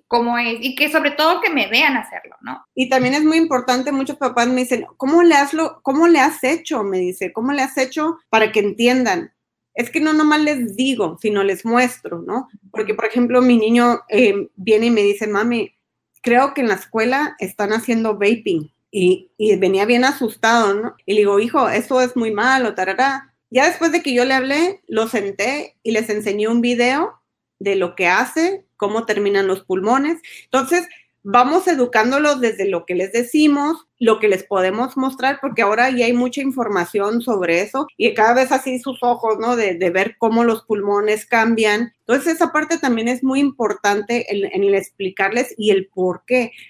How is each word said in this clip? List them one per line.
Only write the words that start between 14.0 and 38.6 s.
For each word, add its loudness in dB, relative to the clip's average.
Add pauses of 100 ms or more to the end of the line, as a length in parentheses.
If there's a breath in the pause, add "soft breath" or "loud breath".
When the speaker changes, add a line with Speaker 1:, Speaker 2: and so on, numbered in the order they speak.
Speaker 2:
eh, 2
viene 2
y 2
me 4
dice, 0
"Mami, -2 (460)
creo 2
que -2
en 2
la 2
escuela -2
están -4
haciendo 0
vaping". -2 (180)
Y, 0
y 2
venía 0
bien 2
asustado, 0
¿no? -6 (100)
Y -4
le 2
digo, 2
"Hijo, 0
eso 0
es -2
muy -2
malo, 0
tarará". -4 (180)
Ya 4
después 0
de 0
que -4
yo 2
le 0
hablé, -2
lo -2
senté -4
y -2
les -2
enseñé -2
un 2
video 0 (440)
de -2
lo -2
que -2
hace, 0 (100)
cómo -4
terminan 0
los -4
pulmones. -2 (240 loud breath)
Entonces, -2 (380 loud breath)
vamos 2
educándolos 2
desde -2
lo -4
que -4
les -4
decimos, 0 (120)
lo 2
que 2
les 0
podemos -2
mostrar, -2
porque -2
ahora 2
ya 0
hay 2
mucha -2
información -2
sobre 0
eso, -4 (100)
y 0
cada 4
vez 2
así -2